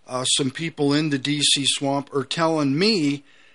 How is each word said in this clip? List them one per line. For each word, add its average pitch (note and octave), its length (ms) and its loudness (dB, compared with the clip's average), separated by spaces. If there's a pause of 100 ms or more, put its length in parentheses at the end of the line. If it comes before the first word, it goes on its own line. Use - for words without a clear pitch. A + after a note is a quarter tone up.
uh, B2+ 160 -6
some C3 280 0
people D3+ 420 -2
in D#3 160 2
the C#3 100 -2
D C#3+ 220 -2
C C#3 240 2
swamp C#3 500 -2
are C3+ 80 0
telling D#3 560 0
me D#3+ 460 0 (300)